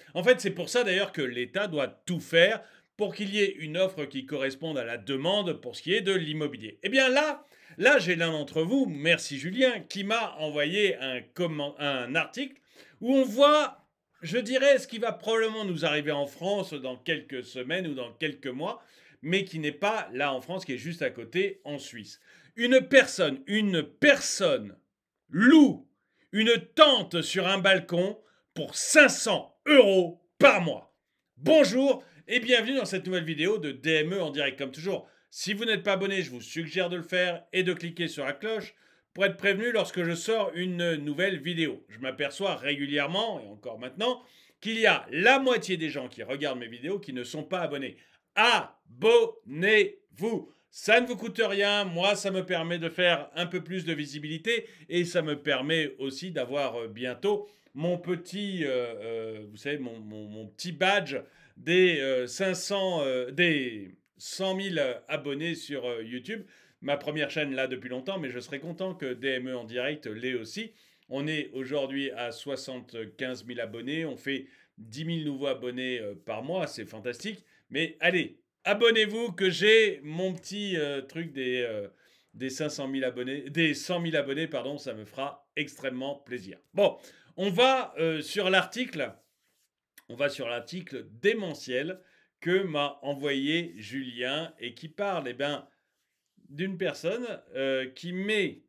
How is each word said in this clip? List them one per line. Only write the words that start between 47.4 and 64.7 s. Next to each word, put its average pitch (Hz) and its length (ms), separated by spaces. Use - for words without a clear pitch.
pas 185 180
abonnés. 139 360
Abonnez-vous ! 208 2250
Ça 233 300
ne 247 60
vous 240 100
coûte 226 260
rien, 202 440
moi 185 280
ça 196 160
me 190 140
permet 170 340
de 165 120
faire 170 440
un 170 120
peu 180 180
plus 170 220
de 165 80
visibilité 151 720
et 175 160
ça 175 160
me 147 180
permet 147 580
aussi 135 320
d'avoir, 131 460
euh, 117 120
bientôt 127 600
mon 170 240
petit, 175 720
euh, 123 340
euh, 113 480
vous 107 80
savez, 143 220
mon, 120 200
mon, 107 280
mon - 200
petit - 260
badge 185 440
des, 170 440
euh, 131 260
cinq 185 260
cents, 190 480
euh, 127 300
des 131 640
cent 190 360
mille 156 540